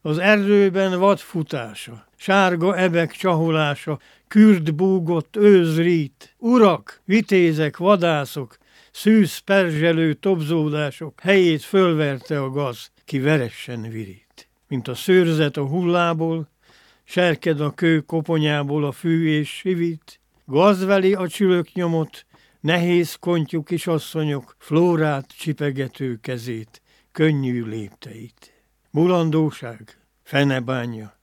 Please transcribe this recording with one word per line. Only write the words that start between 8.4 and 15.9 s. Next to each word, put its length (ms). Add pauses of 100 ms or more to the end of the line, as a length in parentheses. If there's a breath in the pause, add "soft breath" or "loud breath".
szűz 460
perzselő 760
tobzódások, 1080
helyét 400
fölverte 800
a 80
gaz, 420 (140)
ki 140
veressen 600
virít. 440 (420)
Mint 200
a 80
szőrzet 600
a 100
hullából, 840 (540 soft breath)